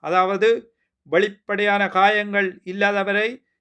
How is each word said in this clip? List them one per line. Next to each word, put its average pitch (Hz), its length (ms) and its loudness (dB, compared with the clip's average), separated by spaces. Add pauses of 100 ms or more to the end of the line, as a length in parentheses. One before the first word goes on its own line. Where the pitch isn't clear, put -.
அதாவது, 185 440 2 (540)
வெளிப்படையான 202 840 -2
காயங்கள் 202 760 0
இல்லாதவரை 202 640 -2 (320)